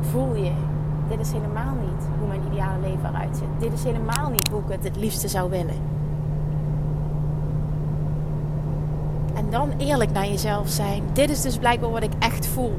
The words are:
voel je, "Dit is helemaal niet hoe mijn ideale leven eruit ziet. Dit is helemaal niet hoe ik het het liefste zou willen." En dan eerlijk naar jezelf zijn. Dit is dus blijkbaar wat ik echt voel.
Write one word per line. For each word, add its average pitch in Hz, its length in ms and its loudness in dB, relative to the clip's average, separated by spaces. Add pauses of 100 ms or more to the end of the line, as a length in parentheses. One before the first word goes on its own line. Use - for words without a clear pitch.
voel 254 340 0
je, - 180 0 (560)
"Dit 151 120 -2
is - 120 0
helemaal 233 420 -2
niet - 300 -2 (140)
hoe - 100 0
mijn - 120 -2 (100)
ideale - 300 0
leven - 280 0
eruit - 280 -2
ziet. - 120 -2 (100)
Dit 233 140 0
is - 120 -2
helemaal 233 460 0
niet 233 180 4
hoe 214 120 0
ik - 100 -4
het 190 140 -2
het - 120 -2
liefste 214 320 -2
zou 185 220 0
willen." 180 440 -2 (3500)
En 214 160 0
dan 254 260 2
eerlijk 277 360 2
naar 196 140 2
jezelf 202 420 0
zijn. 202 340 0 (100)
Dit 294 180 4
is 294 100 0
dus 262 180 0
blijkbaar 240 320 2
wat 226 120 0
ik 214 160 0
echt - 280 2
voel. 247 320 0